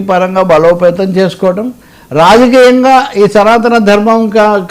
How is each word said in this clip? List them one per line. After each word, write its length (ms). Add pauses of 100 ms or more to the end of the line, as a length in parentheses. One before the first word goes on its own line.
పరంగా 420
బలోపేతం 580 (100)
చేసుకోవడం, 480 (540)
రాజకీయంగా 760 (240)
ఈ 40 (120)
సనాతన 400 (140)
ధర్మం 300 (140)
క-, 240 (120)